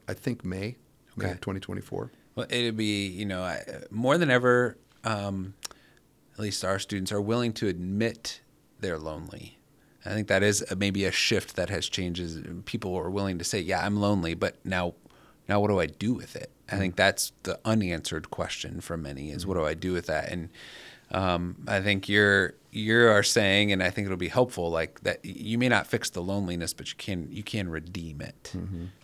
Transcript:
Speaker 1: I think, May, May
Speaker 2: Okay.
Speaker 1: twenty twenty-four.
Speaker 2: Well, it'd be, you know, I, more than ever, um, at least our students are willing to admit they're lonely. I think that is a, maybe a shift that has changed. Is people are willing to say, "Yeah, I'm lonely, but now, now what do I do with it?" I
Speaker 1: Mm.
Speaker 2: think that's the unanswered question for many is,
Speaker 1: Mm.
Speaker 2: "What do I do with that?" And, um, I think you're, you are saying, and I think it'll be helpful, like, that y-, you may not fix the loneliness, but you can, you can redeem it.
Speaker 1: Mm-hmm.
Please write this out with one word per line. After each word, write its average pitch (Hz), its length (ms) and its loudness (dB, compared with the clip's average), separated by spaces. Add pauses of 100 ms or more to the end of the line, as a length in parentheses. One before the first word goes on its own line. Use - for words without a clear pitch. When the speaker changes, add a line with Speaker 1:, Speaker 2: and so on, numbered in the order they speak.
Speaker 1:
I 95 60 -6
think, 117 320 -6
May, 98 320 -6 (400)
May 98 80 -2
Speaker 2:
Okay. 90 160 -4
Speaker 1:
twenty 95 180 -4
twenty-four. 98 520 -8 (240)
Speaker 2:
Well, 120 140 -4
it'd 120 280 0
be, 104 300 0
you 95 180 -6
know, 92 180 -4
I, 87 180 -4 (300)
more 127 260 2
than 165 140 4
ever, 123 460 4 (260)
um, 98 500 -2 (800)
at - 60 -14
least 104 240 -4
our 95 160 0
students 95 320 -4
are 104 100 0
willing 117 320 0
to 110 140 -2
admit 98 720 -2 (400)
they're 90 180 -2
lonely. 78 600 -10 (460)
I 98 40 -8
think 104 180 -2
that 95 160 4
is 104 260 4
a, 95 60 -2
maybe 98 300 2
a 92 60 2
shift - 440 0
that 90 140 -2
has 90 180 -2
changed. 90 320 -4
Is 82 220 -6 (240)
people 104 300 -4
are 87 140 -2
willing 98 280 -2
to 82 80 -6
say, 107 140 -2
"Yeah, 87 260 0
I'm 104 120 2
lonely, 101 360 4
but 82 320 -2
now, 90 300 -2 (520)
now 101 140 2
what 104 80 4
do 98 100 4
I 82 60 4
do 101 280 -2
with - 220 -8
it?" - 160 -12 (180)
I 101 60 -4
Speaker 1:
Mm. 98 40 0
Speaker 2:
think 95 160 0
that's - 360 4 (120)
the - 200 -4
unanswered 87 640 0
question 85 520 -6
for 85 160 -6
many 71 340 -8
is, 76 120 -8
Speaker 1:
Mm. 92 40 -6
Speaker 2:
"What 98 80 -2
do 82 100 2
I 78 80 0
do 90 200 -2
with 87 140 -2
that?" 78 220 0
And, 85 200 -6 (600)
um, 90 560 0
I 104 120 2
think 98 300 2
you're, 101 460 6 (160)
you 113 360 6
are 104 160 8
saying, 101 480 4
and 92 120 2
I 90 80 2
think 104 140 -2
it'll 95 120 -2
be 87 120 -4
helpful, 110 420 0
like, 80 300 -2
that - 220 -2
y-, - 120 -10
you 110 220 -4
may 127 120 4
not 110 160 4
fix - 240 -2
the 87 140 -6
loneliness, 90 500 -2
but - 160 -12
you - 80 -12
can, 87 340 -6
you 104 120 -10
can 101 260 -4
redeem 82 500 -8
it. - 360 -14
Speaker 1:
Mm-hmm. 87 300 -6 (180)